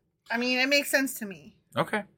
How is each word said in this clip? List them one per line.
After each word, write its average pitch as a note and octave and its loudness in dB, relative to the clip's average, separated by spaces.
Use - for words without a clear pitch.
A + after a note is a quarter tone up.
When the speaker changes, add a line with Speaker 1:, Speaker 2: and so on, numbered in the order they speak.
Speaker 1:
I A#3 0
mean, B3 0
it C4 4
makes C#4+ 2
sense C4+ 0
to A3 -10
me. D#3+ -14
Speaker 2:
Okay, G3+ 0